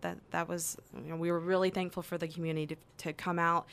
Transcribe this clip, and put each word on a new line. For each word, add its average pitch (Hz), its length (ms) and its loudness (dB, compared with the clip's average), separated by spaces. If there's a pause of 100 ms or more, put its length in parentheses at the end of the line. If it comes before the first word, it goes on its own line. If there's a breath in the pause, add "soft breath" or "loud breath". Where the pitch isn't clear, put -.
that, 175 160 -4 (140)
that 170 180 0
was, 170 260 -2 (180)
you - 160 -10
know, 165 60 -6
we 165 160 2
were 170 80 2
really 185 300 4
thankful 185 340 -2
for 175 140 -4
the 165 100 -2
community 160 400 -2
to, - 380 -10
to 156 80 -2
come 175 260 0
out, 170 340 4